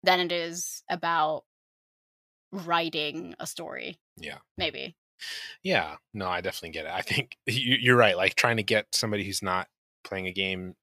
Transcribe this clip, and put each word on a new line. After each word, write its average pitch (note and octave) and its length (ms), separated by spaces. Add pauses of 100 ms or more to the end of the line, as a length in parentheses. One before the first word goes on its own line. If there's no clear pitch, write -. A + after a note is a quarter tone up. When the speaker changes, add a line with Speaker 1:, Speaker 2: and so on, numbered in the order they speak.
Speaker 1:
than F3+ 180
it F3 120
is E3+ 580
about E3 540 (1080)
writing E3+ 880
a - 80
story. D3+ 520 (180)
Speaker 2:
Yeah. D3+ 220 (180)
Speaker 1:
Maybe. D#3 400 (680)
Speaker 2:
Yeah. F#2 340 (180)
No, F#2+ 140
I F2+ 120
definitely F2+ 300
get D#2+ 160
it. E2+ 60
I F#2 100
think - 400
<laughs> - 40
you, B2 340
you're B2 160
right. G#2+ 200
Like, F#2 180
trying A#2 220
to G#2+ 60
get G#2+ 320
somebody G#2 300
who's G2 180
not F#2 260 (360)
playing F#2+ 220
a F2+ 60
game F#2 500